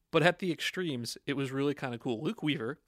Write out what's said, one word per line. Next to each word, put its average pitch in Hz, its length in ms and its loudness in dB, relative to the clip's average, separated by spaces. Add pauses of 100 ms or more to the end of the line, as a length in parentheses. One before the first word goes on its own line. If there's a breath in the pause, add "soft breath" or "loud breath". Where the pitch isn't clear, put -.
(100)
But 160 140 4
at 175 160 6
the 185 100 -2
extremes, 143 760 -4
it 143 100 0
was 135 180 -2
really 139 220 2
kinda 123 240 -6
cool. 117 220 -2
Luke 196 220 -4
Weaver, 139 460 -2